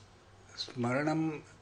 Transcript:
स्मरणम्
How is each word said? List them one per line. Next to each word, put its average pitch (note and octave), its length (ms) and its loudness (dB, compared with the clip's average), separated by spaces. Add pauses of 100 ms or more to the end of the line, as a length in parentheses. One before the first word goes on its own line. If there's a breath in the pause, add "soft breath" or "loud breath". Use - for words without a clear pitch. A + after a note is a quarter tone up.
(560)
स्मरणम् D3 840 0 (220)